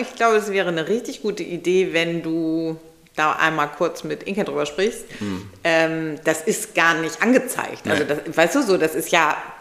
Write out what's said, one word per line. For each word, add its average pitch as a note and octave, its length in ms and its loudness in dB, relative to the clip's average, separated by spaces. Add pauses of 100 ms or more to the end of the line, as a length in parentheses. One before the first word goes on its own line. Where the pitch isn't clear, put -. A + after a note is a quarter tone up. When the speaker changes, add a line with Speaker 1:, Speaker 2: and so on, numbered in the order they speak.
Speaker 1:
ich - 140 -10
glaube, A3+ 220 4
es G#3 140 0
wäre F#3+ 180 2
eine D#3+ 180 -2
richtig A#3+ 340 -4
gute G3 220 -4
Idee, F3 500 2
wenn E3+ 300 0
du D#3+ 540 -2 (380)
da D#3 180 2
einmal D#3 440 0
kurz E3 260 -2
mit D3+ 200 -8
Inke G3 220 -4
drüber D3 200 -4
sprichst", G3 380 -2 (160)
Speaker 2:
Hm. G2 300 -8 (160)
Speaker 1:
ähm, D#3+ 580 0
das D#3+ 180 0
ist - 320 -2
gar E3 220 6
nicht D#3+ 260 -4
angezeigt. - 640 0
Also A2 160 2
Speaker 2:
Nee. C3+ 60 -2 (160)
Speaker 1:
das, D#3+ 120 -10
weißt E3+ 180 4
du, C#4+ 80 4
so, G3 140 4
das D#3+ 180 0
ist - 160 -6
ja D#3+ 240 4 (260)